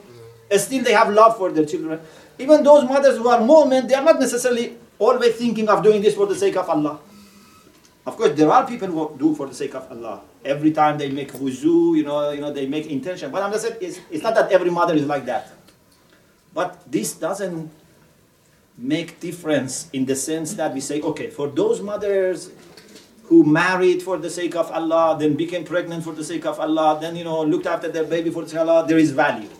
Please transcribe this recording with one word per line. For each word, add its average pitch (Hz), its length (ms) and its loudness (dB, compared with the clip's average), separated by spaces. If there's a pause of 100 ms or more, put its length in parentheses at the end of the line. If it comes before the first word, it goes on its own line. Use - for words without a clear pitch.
(520)
Still, 240 320 0
they 240 100 2
have 175 200 4
love 220 240 6
for 185 140 -2
their 151 140 0
children. 156 340 -6 (400)
Even 277 240 6
those 285 200 8
mothers 262 340 2
who 226 100 -2
are 240 120 4
mu'min, 262 480 6
they 247 80 2
are 269 80 2
not 302 160 6
necessarily 240 580 -2 (220)
always 233 360 4
thinking 220 340 -2
of 190 140 2
doing 214 180 4
this 202 140 2
for 196 100 0
the 190 100 0
sake 196 200 0
of 180 140 -2
Allah. 151 300 -2 (1080)
Of 127 120 -10
course, 185 160 2
there 151 180 4
are 254 160 2
people 240 200 -8
who 156 300 -6
do 147 180 0
for 139 120 -8
the 127 80 -14
sake - 180 -8
of 131 180 -14
Allah. 113 300 -14 (240)
Every 147 260 0
time 151 260 2
they 143 120 -6
make 135 240 -10
wuzu, 156 640 0
you 151 60 2
know, 147 260 -4
you 147 100 -8
know, 143 140 -8
they 135 140 -6
make 151 180 -6
intention. 156 460 -8
But 190 100 -4
I'm 202 100 -4
just 220 140 -4
saying, 226 160 -8
it's, 175 180 -10 (120)
it's 156 120 -8
not 220 120 -2
that 190 160 2
every 180 180 2
mother 175 240 0
is 147 120 0
like 139 200 -4
that. 120 260 -8 (1000)
But - 260 -6 (100)
this 196 260 -4
doesn't 185 560 -8 (1080)
make 151 420 -6
difference 151 720 -6
in 131 140 -4
the 131 100 0
sense 156 380 -6
that 151 200 -4
we 135 80 -8
say, 147 200 -6
"Okay, 151 280 -6
for 143 180 -6
those 185 340 0
mothers 196 720 -2 (720)
who 165 200 8
married 180 600 2
for 180 140 -4
the 160 120 -8
sake 170 260 -6
of 160 140 -2
Allah, 165 480 2
then 151 180 0
became 165 280 -4
pregnant 165 400 -6
for 160 80 -10
the 156 120 -10
sake 156 220 -8
of - 140 -6
Allah, 156 400 0
then, 170 160 -8
you 170 80 -10
know, 160 180 -4
looked 156 240 0
after 165 220 -4
their 160 160 -4
baby 165 260 -4
for 160 140 -6
the 151 60 -14
sake 156 100 -6
of 160 80 0
Allah, 165 180 4
there 160 140 2
is 143 120 4
value. 117 380 -2 (100)